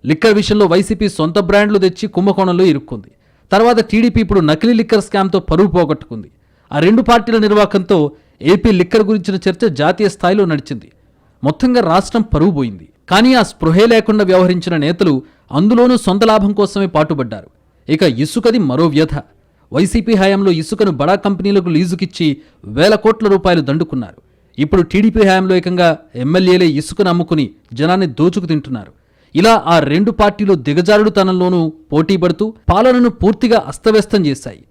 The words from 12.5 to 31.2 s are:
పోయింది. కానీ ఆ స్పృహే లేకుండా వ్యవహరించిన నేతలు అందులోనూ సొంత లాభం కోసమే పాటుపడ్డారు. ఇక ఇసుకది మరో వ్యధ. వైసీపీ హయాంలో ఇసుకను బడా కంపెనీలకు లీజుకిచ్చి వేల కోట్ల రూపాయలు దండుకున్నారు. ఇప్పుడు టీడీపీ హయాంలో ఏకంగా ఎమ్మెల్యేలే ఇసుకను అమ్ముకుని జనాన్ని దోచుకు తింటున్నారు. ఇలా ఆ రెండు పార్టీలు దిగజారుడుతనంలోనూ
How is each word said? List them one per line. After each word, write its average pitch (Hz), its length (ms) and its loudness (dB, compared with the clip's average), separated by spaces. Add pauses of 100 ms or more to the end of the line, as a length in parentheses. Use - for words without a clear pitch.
పోయింది. 117 380 -6 (220)
కానీ 233 240 4
ఆ 240 80 2
స్పృహే 175 440 0
లేకుండా 220 380 2
వ్యవహరించిన 180 520 0
నేతలు 151 460 -2 (300)
అందులోనూ 240 440 2
సొంత 202 280 0
లాభం 208 280 2
కోసమే 196 340 -2
పాటుపడ్డారు. 135 640 -4 (380)
ఇక 156 140 0
ఇసుకది 151 560 0
మరో 151 280 0
వ్యధ. 151 340 0 (520)
వైసీపీ 196 420 0
హయాంలో 196 360 2
ఇసుకను 170 400 -2
బడా 151 240 0
కంపెనీలకు 202 540 -2
లీజుకిచ్చి 170 680 -2 (280)
వేల 151 300 0
కోట్ల 220 340 -2
రూపాయలు 180 320 2
దండుకున్నారు. 139 640 -6 (360)
ఇప్పుడు 160 240 0
టీడీపీ 208 380 0
హయాంలో 185 360 2
ఏకంగా 180 420 0 (180)
ఎమ్మెల్యేలే 180 500 2
ఇసుకను 156 420 -2
అమ్ముకుని 170 420 -2 (240)
జనాన్ని 175 320 0
దోచుకు 170 400 -2
తింటున్నారు. 131 460 -6 (420)
ఇలా 214 320 2
ఆ 170 120 2
రెండు 196 320 0
పార్టీలు 208 440 0
దిగజారుడుతనంలోనూ 180 1160 0 (200)